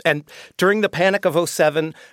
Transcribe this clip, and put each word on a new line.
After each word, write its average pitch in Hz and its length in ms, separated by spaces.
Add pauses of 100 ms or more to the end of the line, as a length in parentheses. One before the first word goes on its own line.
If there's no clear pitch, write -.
And 151 180 (340)
during 202 240
the 196 60
Panic 190 380
of 156 100
oh 170 120
seven, 156 480 (180)